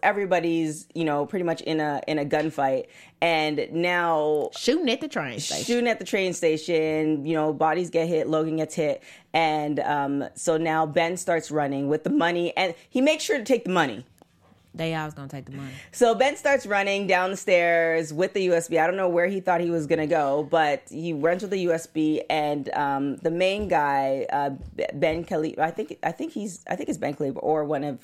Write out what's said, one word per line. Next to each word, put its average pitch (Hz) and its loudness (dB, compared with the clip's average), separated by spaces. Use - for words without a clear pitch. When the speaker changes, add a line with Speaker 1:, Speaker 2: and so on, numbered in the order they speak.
Speaker 1:
everybody's, 170 0
you 165 -2
know, 147 0
pretty 175 -4
much 165 -2
in 156 -2
a, 147 -2
in 151 -2
a 143 -2
gunfight. 143 0
And 151 0
now 165 2
Speaker 2:
Shooting 294 0
at - -2
the 311 -6
train 139 -6
station. - -6
Speaker 1:
Shooting 240 2
at 220 -2
the - -12
train 190 0
station. 156 0
You 160 0
know, 156 2
bodies 160 0
get 165 0
hit. 160 0
Logan 156 0
gets 156 -4
hit. 151 -2
And, 151 0
um, 139 0
so 165 0
now 160 0
Ben 165 0
starts 170 -2
running 143 0
with 143 0
the - -2
money. 170 0
And 180 0
he 247 0
makes 311 4
sure - 0
to 226 -6
take 240 2
the - -4
money. 139 0
Speaker 2:
They 165 -4
always 156 -6
gonna 139 -14
take 135 -12
the - -16
money. 139 -12
Speaker 1:
So 226 4
Ben 262 2
starts 277 2
running 196 0
down 185 2
the 196 -4
stairs 165 4
with 156 0
the 196 0
U 180 4
S 165 2
B. 165 4
I 156 4
don't 180 0
know 190 2
where 175 4
he 196 -2
thought 180 2
he 175 0
was 165 0
gonna 156 2
go, 147 2
but 147 2
he 165 -6
runs 165 0
with 202 -8
the 196 -2
U 175 2
S 160 -4
B, 156 0
and, 147 -2
um, 139 -2
the 165 -2
main 190 0
guy, 139 2
uh, 143 0
B-, - -4
Ben 160 0
Khalib, 160 -2
I 160 0
think, 220 -8
I - 0
think 320 -6
he's, 202 -10
I 180 -4
think 285 -6
it's 302 -4
Ben - -4
Khalib 147 -4
or 156 0
one 143 -2
of, 143 -6